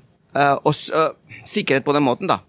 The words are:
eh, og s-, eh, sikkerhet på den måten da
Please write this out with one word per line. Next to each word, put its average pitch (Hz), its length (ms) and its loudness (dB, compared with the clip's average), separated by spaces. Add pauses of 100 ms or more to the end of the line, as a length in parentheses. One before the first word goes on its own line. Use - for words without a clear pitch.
(340)
eh, 139 240 2
og 147 160 0
s-, - 160 -8
eh, - 560 -2
sikkerhet 139 400 -2
på 143 80 0
den 147 160 2
måten 110 240 -4
da 92 140 -4